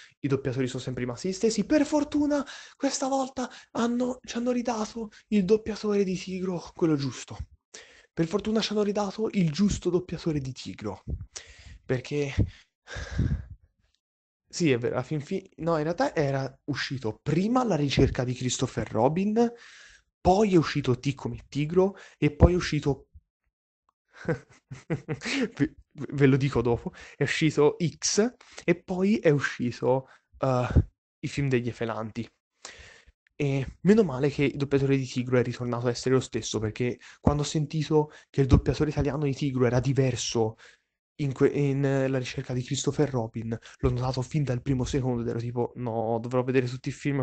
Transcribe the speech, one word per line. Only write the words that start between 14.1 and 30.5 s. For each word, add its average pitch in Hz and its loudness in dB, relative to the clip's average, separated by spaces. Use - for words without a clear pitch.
Sì, 165 0
è 120 2
vero, 120 -2
alla 123 -2
fin 156 -6
fi-, - -6
no, 165 -2
in 151 -2
realtà 175 -2
era 135 -2
uscito 131 -6
prima 214 2
La 185 2
ricerca 135 2
di 123 -4
Christopher 123 -4
Robin, 196 2
poi 190 4
è - 8
uscito 131 2
T 143 -4
come 120 -10
Tigro 175 0
e 147 2
poi 170 6
è - 2
uscito 147 -2
<laughs> - -6
ve, - 0
ve 143 2
lo 135 8
dico 131 0
dopo, 120 -2
è - -4
uscito 147 2
X 233 0
e 170 4
poi 196 2
è 170 4
uscito, 127 0
eh, 123 0